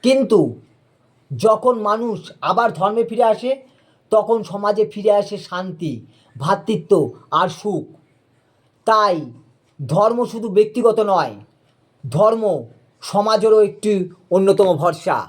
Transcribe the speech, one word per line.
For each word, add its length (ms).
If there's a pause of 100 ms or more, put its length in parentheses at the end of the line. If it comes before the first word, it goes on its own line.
কিন্তু 540 (800)
যখন 440
মানুষ 600
আবার 320
ধর্মে 320
ফিরে 180
আসে, 400 (480)
তখন 320
সমাজে 460
ফিরে 240
আসে 260
শান্তি, 680 (320)
ভ্রাতৃত্ব 720 (200)
আর 180
সুখ। 480 (880)
তাই 360 (680)
ধর্ম 380
শুধু 240
ব্যক্তিগত 580
নয়, 280 (760)
ধর্ম 540 (360)
সমাজেরও 600
একটি 480 (200)
অন্যতম 460
ভরসা। 520